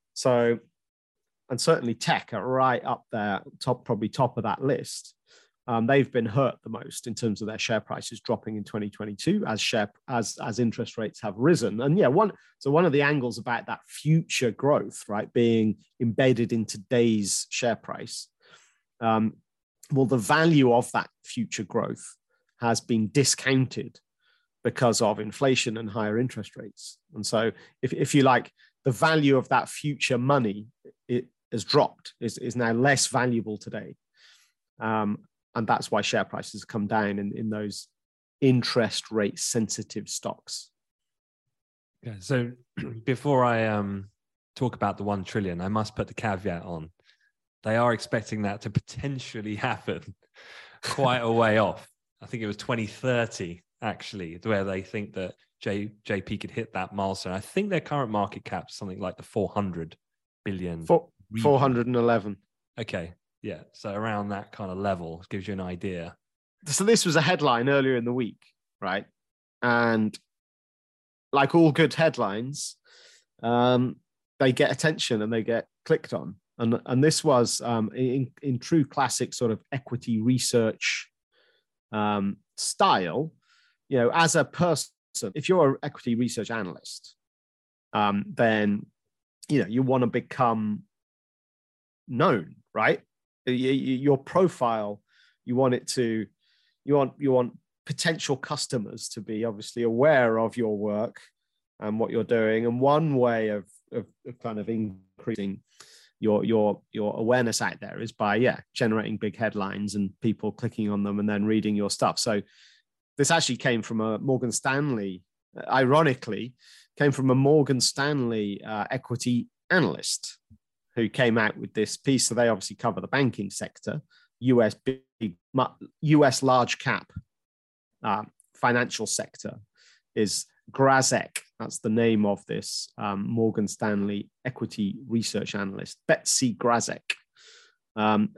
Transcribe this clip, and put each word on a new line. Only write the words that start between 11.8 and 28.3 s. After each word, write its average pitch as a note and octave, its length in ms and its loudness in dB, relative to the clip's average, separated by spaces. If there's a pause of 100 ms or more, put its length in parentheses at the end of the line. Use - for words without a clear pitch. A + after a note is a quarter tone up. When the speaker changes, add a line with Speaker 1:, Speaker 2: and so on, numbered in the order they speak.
Speaker 1:
And D3 180 2
yeah, D#3+ 100 6
one, G3 240 4 (260)
so C#3 120 -2
one E3+ 160 6
of C#3+ 60 2
the C#3+ 100 4
angles C3 360 0
about A#2 280 -6
that A2+ 200 -8
future D3+ 640 0
growth, B2+ 580 0
right, G#2+ 240 -4
being A2+ 440 4 (240)
embedded A#2+ 520 2
in A2+ 120 0
today's A2 840 0
share A2+ 260 -2
price, - 520 -12 (720)
um, A2 360 2 (560)
well, C3+ 140 4
the C3 100 2
value D3 560 6
of A#2+ 200 2
that - 180 -2 (140)
future A2+ 400 -6
growth - 520 -6 (440)
has A2+ 200 2
been A2 280 0
discounted C3 920 0 (640)
because A#2 400 2
of G#2 180 0
inflation A#2 560 0
and A2 140 -8
higher G#2+ 280 -2
interest B2 380 -4
rates. - 420 -18 (160)
And G#2 100 -8
so A2 280 0 (300)
if, - 100 -2
if - 220 -2
you C#3+ 80 8
like, B2 280 4 (340)